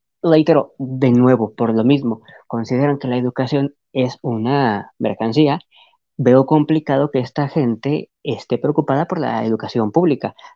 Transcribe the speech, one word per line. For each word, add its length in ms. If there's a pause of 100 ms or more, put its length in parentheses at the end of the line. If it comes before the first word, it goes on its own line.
(220)
Reitero, 560
de 340
nuevo, 440
por 180
lo 100
mismo, 380 (260)
consideran 520
que 80
la 100
educación 580 (160)
es 300
una 800
mercancía. 600 (580)
Veo 280
complicado 680
que 80
esta 300
gente 600 (140)
esté 340
preocupada 500
por 120
la 260
educación 460
pública, 440 (200)